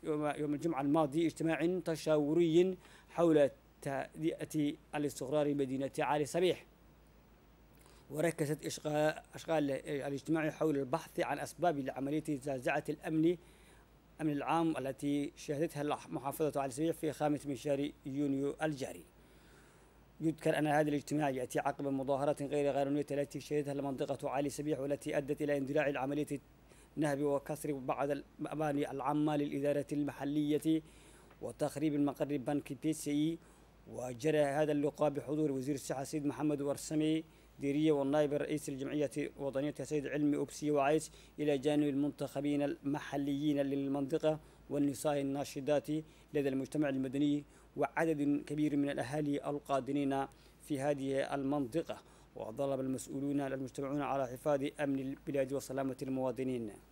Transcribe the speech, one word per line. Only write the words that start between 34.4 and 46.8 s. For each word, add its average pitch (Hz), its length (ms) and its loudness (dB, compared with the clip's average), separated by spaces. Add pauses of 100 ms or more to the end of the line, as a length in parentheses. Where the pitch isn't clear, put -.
هذا 147 300 2
اللقاء 147 380 2
بحضور 143 420 0
وزير 135 220 -2
الصحة 135 280 -6
السيد 143 240 -4
محمد 143 360 0
ورسمي 156 640 0 (360)
ديرية 147 320 4
والنائب 143 420 4
الرئيس 147 340 -2
الجمعية 139 480 -2
الوطنية 139 640 -2
السيد 143 260 -2
علمي 147 300 2
أوبسي 143 340 -2
وعيس، 151 400 4 (280)
إلى 147 200 2
جانب 147 300 4
المنتخبين 143 720 0
المحليين 143 1000 0
للمنطقة 139 800 0 (300)
والنساء 143 500 0
الناشطات 139 680 0 (440)
لدى 139 140 4
المجتمع 135 400 0